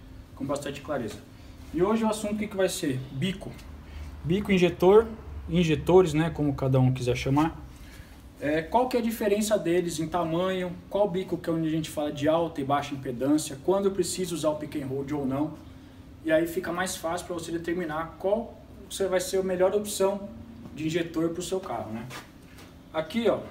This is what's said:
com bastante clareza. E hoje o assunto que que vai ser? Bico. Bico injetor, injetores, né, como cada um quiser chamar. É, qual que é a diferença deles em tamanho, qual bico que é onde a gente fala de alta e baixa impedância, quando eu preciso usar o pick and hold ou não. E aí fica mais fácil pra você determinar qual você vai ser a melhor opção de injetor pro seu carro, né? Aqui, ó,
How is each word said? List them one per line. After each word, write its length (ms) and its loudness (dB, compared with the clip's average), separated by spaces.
com 80 -8
bastante 340 -4
clareza. 380 -6
E 100 2
hoje 220 2
o 20 4
assunto 300 -2
que 100 -4
que 80 -10
vai 140 4
ser? 280 -2
Bico. 400 -4
Bico 300 2
injetor, 520 8
injetores, 640 6
né, 160 2
como 260 0
cada 240 4
um 140 6
quiser 240 0
chamar. 440 2
É, 220 0
qual 260 2
que 80 0
é 60 2
a 20 -2
diferença 560 2
deles 400 0
em 80 -2
tamanho, 640 0
qual 200 2
bico 280 -4
que 120 -6
é 20 2
onde 160 0
a 40 0
gente 180 -2
fala 200 -4
de 200 0
alta 320 2
e 20 -2
baixa 320 0
impedância, 680 0
quando 220 4
eu 40 0
preciso 420 -2
usar 180 0
o 40 0
pick 220 -8
and 100 -4
hold 240 -4
ou 140 -2
não. 420 -2
E 120 0
aí 120 6
fica 280 -4
mais 240 -4
fácil 280 -4
pra 80 -6
você 160 -8
determinar 680 -4
qual 420 -2
você 180 -2
vai 140 2
ser 160 -2
a 40 2
melhor 320 4
opção 540 0
de 100 -4
injetor 440 0
pro 120 -6
seu 200 -2
carro, 320 -6
né? 120 -8
Aqui, 360 0
ó, 100 4